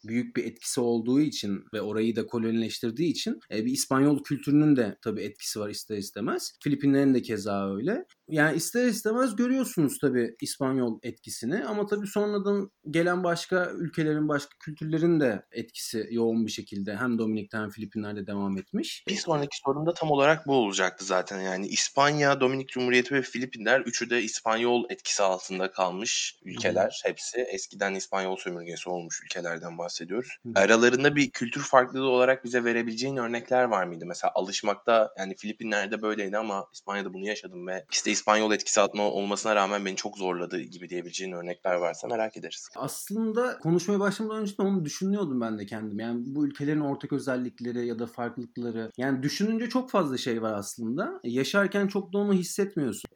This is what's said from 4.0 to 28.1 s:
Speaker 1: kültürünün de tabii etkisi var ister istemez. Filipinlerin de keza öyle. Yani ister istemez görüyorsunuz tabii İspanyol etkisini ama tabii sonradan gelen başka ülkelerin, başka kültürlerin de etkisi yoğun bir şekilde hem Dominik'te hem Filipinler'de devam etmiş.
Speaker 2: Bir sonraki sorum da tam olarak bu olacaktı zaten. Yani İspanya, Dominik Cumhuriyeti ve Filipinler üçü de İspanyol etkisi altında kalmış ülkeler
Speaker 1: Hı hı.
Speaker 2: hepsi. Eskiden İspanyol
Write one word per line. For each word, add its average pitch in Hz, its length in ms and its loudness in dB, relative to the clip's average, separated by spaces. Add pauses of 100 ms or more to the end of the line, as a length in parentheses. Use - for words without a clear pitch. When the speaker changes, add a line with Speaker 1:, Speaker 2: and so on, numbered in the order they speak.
Speaker 1:
kültürünün 147 520 4
de 107 260 2
tabii 104 200 -2
etkisi - 380 -6
var 104 100 -4
ister 104 280 -6
istemez. 110 560 -4 (100)
Filipinlerin 139 500 4
de 120 80 4
keza 101 540 -2
öyle. 196 300 -2 (240)
Yani 156 280 2
ister 247 300 0
istemez 226 480 0
görüyorsunuz 247 640 2
tabii 123 420 0
İspanyol 127 600 -2
etkisini 120 640 -6
ama 208 200 -2
tabii 208 220 -2
sonradan 202 640 0 (180)
gelen 175 340 2
başka 175 480 0
ülkelerin, 151 560 0
başka 147 220 0 (100)
kültürlerin 160 600 2
de 117 320 2
etkisi 110 600 -6
yoğun 113 340 2
bir 107 60 -4
şekilde 101 440 -6
hem 120 220 0
Dominik'te 110 400 -2
hem 107 120 -4
Filipinler'de 104 580 -8
devam 101 300 -2
etmiş. - 500 -6
Speaker 2:
Bir 208 80 -2
sonraki 147 500 -2
sorum 143 200 0
da 165 80 2
tam 160 180 0
olarak 147 360 4
bu 139 60 2
olacaktı 95 520 2
zaten. 95 360 0
Yani 95 260 -2
İspanya, 139 720 2
Dominik 131 280 0
Cumhuriyeti 123 440 2
ve 135 80 2
Filipinler 123 600 0
üçü 117 280 -4
de 120 140 2
İspanyol 117 680 0
etkisi - 340 -2
altında 92 480 0
kalmış 92 720 -2
ülkeler 90 380 0
Speaker 1:
Hı - 240 -2
hı. - 20 2
Speaker 2:
hepsi. - 300 -6
Eskiden 98 540 -4
İspanyol 95 420 -4